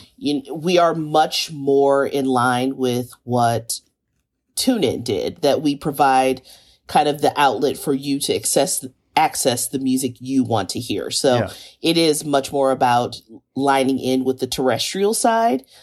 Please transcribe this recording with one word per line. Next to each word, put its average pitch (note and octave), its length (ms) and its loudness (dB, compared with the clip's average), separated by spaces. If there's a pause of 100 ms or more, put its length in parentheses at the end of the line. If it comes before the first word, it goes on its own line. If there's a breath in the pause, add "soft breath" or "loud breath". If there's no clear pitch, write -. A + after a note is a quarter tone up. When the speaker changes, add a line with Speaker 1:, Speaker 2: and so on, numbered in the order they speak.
(160)
Speaker 1:
You, C#3+ 260 -4 (120)
we E3+ 240 0
are E3+ 160 4
much D#3 580 0
more C#3 540 2
in C#3 200 -2
line B2+ 500 0
with B2 340 -2 (140)
what A#2 560 -2 (760)
TuneIn E3+ 480 0
did, G2 380 -4
that C3+ 200 2
we C#3+ 140 0
provide C3+ 680 2 (440 loud breath)
kind D3+ 220 2
of D3+ 120 -2
the C#3+ 180 2
outlet C#3 400 2
for D3+ 160 -4
you C#3 260 -2
to - 140 -2
access, - 500 -2 (320)
access C#3+ 520 0
the C#3 100 -6
music C3 420 -2
you C3 240 0
want A2 260 -2
to G#2+ 100 -6
hear. G2+ 300 -6
So B2+ 260 2
Speaker 2:
Yeah. G#2 140 -2 (320 loud breath)
Speaker 1:
it E3 140 2
is D#3 280 2
much C#3 280 0
more C3+ 200 2
about B2 440 2 (380)
lining C3+ 440 2
in C3 260 0
with C3 160 0
the C3 60 -4
terrestrial C#3+ 680 -2
side. A#3 500 0 (180 soft breath)